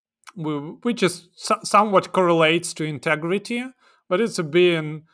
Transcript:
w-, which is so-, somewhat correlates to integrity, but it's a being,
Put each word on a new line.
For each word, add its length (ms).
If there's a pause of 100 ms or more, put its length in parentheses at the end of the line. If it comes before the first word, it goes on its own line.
(360)
w-, 460
which 220
is 320
so-, 280
somewhat 480
correlates 640
to 100
integrity, 800 (460)
but 100
it's 200
a 40
being, 600 (100)